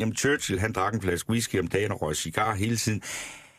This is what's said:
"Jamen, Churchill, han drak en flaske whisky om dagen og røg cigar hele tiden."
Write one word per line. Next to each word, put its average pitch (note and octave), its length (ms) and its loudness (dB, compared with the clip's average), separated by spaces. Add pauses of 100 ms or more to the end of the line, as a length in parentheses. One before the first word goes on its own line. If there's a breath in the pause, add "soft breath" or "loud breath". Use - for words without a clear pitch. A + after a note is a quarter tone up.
"Jamen, A2 160 0
Churchill, C3+ 440 2
han A2 120 2
drak G2 220 0
en G#2+ 60 0
flaske F2+ 300 0
whisky A2+ 300 2
om F2 80 0
dagen G2+ 240 0
og F2+ 100 -4
røg D#2 140 0
cigar G#2+ 380 0
hele A2 220 0
tiden." A2 260 0 (560 loud breath)